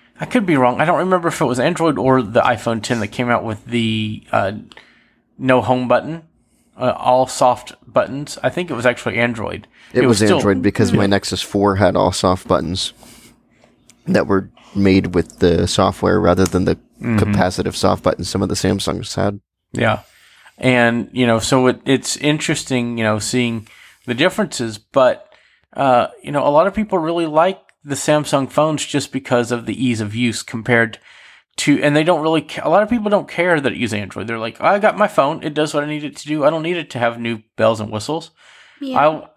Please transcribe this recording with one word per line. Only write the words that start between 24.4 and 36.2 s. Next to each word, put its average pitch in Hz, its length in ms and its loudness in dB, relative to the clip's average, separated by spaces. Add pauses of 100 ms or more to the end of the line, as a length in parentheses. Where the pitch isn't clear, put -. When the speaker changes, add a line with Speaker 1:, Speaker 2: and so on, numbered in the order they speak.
Speaker 1:
but, - 500 2 (480)
uh, 127 340 2 (140)
you 143 80 -12
know, 143 160 0
a 147 40 2
lot 156 160 6
of 196 80 -4
people 208 240 -2
really 170 280 -2
like 165 320 2 (240)
the 143 120 -6
Samsung 147 560 0
phones 151 340 0
just - 280 -4
because 120 380 0
of 120 140 -4
the 120 180 -4
ease 117 200 0
of 104 120 -6
use 117 280 -2
compared 117 560 0 (580)
to, - 260 2
and 147 140 2
they 156 80 4
don't 165 160 2
really 156 220 0
ca-, - 200 -12
a 151 60 -2
lot 185 140 4
of 214 80 -2
people 214 180 -2
don't 196 200 0
care 170 300 0
that 131 140 -2
it 73 60 -8
uses 110 200 -2
Android. 98 280 -8
They're 117 120 -6
like, 113 220 -8
"I 190 180 2
got 202 200 0
my 208 100 2
phone. 143 340 0
It 156 120 -6
does 151 180 -2
what 151 100 0
I 147 40 -4
need 151 180 -6
it 139 140 -10
to 147 100 -16